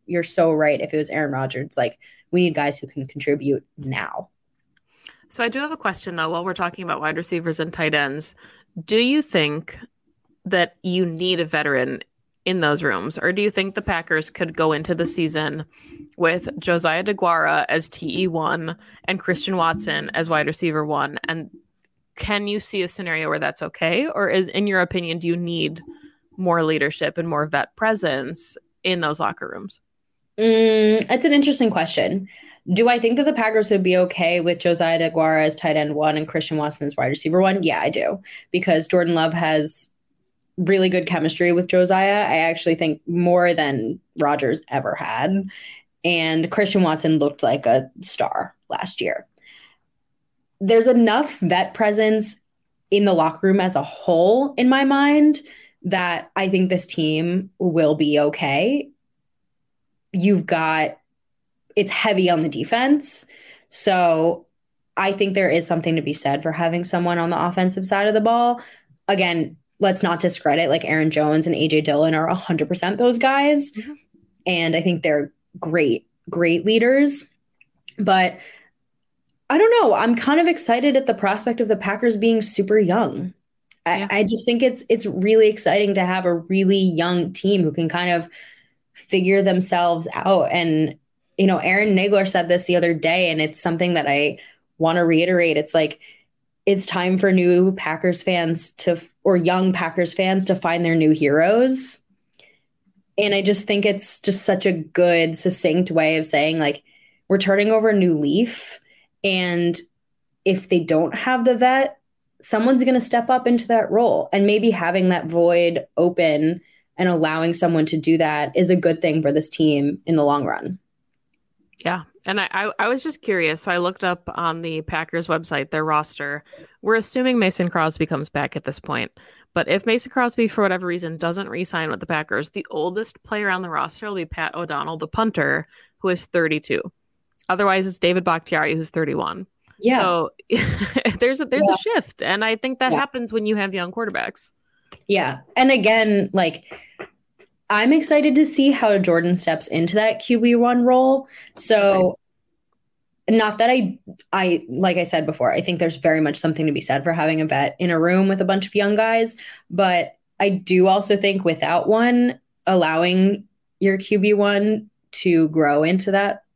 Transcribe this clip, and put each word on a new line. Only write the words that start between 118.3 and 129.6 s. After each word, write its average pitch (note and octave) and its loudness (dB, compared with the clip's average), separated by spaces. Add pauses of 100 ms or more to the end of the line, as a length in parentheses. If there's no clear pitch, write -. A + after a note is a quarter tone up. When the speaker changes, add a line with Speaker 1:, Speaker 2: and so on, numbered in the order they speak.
Speaker 1:
is F3+ 2
a F#3 6
good E3+ 0
thing D#3 0
for C#3+ 0
this D#3 -2
team D3 0
in E3 0
the D3+ 2
long C#3+ 2
run. E2+ -6 (1000)
Speaker 2:
Yeah, F3 -6 (220)
and G3 -4
I, F#3+ -2
I, G3+ -4
I G#3 0
was B3+ -2
just D#4 -10
curious. E3 -2
So F#3 -4
I F3 0
looked F3 -4
up F3+ -4 (100)
on E3 -4
the D#3+ -6
Packers E3 -6
website, D#3 -4
their D#3 -4
roster. D3+ -4 (380)
We're G#3+ 0
assuming B3+ 0
Mason F#3 0
Crosby D#3+ -2
comes D3+ -6
back C#3+ -6
at D3+ -8
this - -10
point. B2 -6 (420)
But E3+ -2